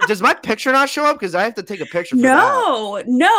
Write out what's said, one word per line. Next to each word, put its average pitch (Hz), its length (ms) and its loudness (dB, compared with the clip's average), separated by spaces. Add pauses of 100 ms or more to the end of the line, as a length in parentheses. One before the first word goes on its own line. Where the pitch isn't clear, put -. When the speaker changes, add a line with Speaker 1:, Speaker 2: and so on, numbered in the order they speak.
Speaker 1:
does 202 140 -2
my 262 140 2
picture 220 380 -4
not 269 180 2
show 294 160 -4
up? 294 120 0
'Cause 180 160 -6
I 180 100 0
have 226 100 -4
to 196 80 -10
take 190 180 -12
a 147 60 -8
picture 175 280 -4
for 254 80 2
that. 262 140 4
Speaker 2:
No, 330 720 0
no, 254 220 2 (100)